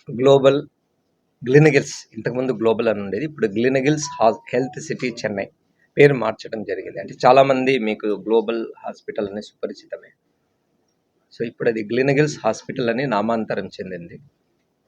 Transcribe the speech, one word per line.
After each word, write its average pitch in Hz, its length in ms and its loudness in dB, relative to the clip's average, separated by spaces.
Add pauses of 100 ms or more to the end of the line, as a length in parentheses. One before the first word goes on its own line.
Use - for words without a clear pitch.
గ్లోబల్ 135 580 4 (760)
గ్లినగిల్స్, 139 720 4
ఇంతకుముందు 127 380 -4
గ్లోబల్ 110 360 0
అని 104 140 0
ఉండేది, 101 240 -6
ఇప్పుడు 151 220 -4
గ్లినగిల్స్ 131 680 0
హా-, 110 280 0 (120)
హెల్త్ 131 280 -2
సిటీ 127 280 -6
చెన్నై 104 380 -6 (500)
పేరు 143 160 8
మార్చడం 110 500 -6
జరిగింది. 95 360 -10
అంటే, 101 140 -12
చాలామంది 131 680 4
మీకు 107 280 -4
గ్లోబల్ 110 600 -2 (100)
హాస్పిటల్ - 520 -8
అని 104 120 -12
సుపరిచితమే. - 720 -14 (1200)
So, 117 120 -6
ఇప్పుడు 120 240 -4
అది 107 140 -2
గ్లినగిల్స్ 139 600 0
హాస్పిటల్ 113 460 -4
అని 127 180 -2
నామాంతరం 110 580 -2
చెందింది. 87 520 -12 (720)